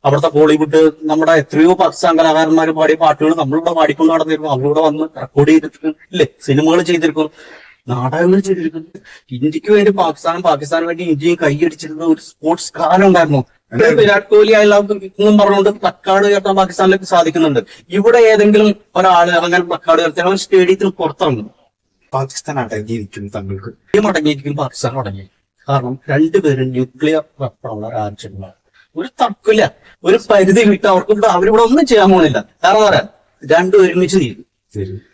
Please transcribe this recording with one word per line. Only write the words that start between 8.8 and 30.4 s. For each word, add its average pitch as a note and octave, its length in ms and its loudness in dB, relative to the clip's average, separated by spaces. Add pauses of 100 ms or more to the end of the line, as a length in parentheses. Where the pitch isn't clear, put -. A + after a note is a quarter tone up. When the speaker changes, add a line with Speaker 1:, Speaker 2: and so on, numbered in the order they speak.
Speaker 1:
ഇന്ത്യക്ക് D3+ 420 -4
വേണ്ടി G#3 180 4
പാകിസ്ഥാനും E3+ 520 -4
പാകിസ്ഥാന് D#3+ 420 -2
വേണ്ടി E3+ 200 -8
ഇന്ത്യയും E3 380 -2
കൈയടിച്ചിരുന്ന D#3 640 -4
ഒരു D#3+ 160 0
സ്പോർട്സ് - 600 -6
കാലം F3+ 260 2
ഉണ്ടായിരുന്നു. D#3+ 380 2 (280)
Speaker 2:
ഉണ്ടായിരുന്നു. A3+ 300 2
Speaker 1:
വിരാട് G3+ 200 2
കോഹ്ലി G#3+ 300 4
I G#3+ 160 4
love G3+ 240 2 (120)
എന്നും G#3 340 0
പറഞ്ഞുകൊണ്ട് G3+ 320 2
പ്ലക്കാർഡ് G3 560 -2
ഉയർത്താൻ G3 300 0
പാകിസ്ഥാനിലേക്ക് F#3+ 480 0
സാധിക്കുന്നുണ്ട്. D#3+ 560 0 (300)
ഇവിടെ G#3+ 280 2
ഏതെങ്കിലും G#3+ 560 4 (220)
ഒരാള് F3 340 2
അങ്ങനെ F3 340 0
പ്ലക്കാർഡ് E3 360 -2
ഉയർത്തി E3 200 -4
അവൻ F#3 160 0
സ്റ്റേഡിയത്തിന് F#3+ 540 0
പുറത്തിറങ്ങും. C#3+ 600 -6 (640)
Speaker 2:
പാകിസ്ഥാൻ C3+ 440 -8
അടങ്ങിയിരിക്കും G#2+ 680 -10
തങ്ങൾക്ക്. G2 400 -12
Speaker 1:
ഇന്ത്യ G#3 400 -4
അടങ്ങിയിരിക്കും, D3 480 -4
പാകിസ്ഥാൻ C3 420 -8
അടങ്ങി. G2 300 -12 (400)
കാരണം C3 300 -4 (100)
രണ്ടുപേരും C#3+ 600 0
ന്യൂക്ലിയർ C3 560 -4 (160)
വെപ്പണുള്ള A2+ 480 -10
രാജ്യങ്ങളാണ്. G2+ 640 -12 (440)
ഒരു D#4+ 120 -8 (140)
തർക്കമില്ല, A3 480 0 (340)
ഒരു G3 140 2 (120)
പരിധി G3+ 400 4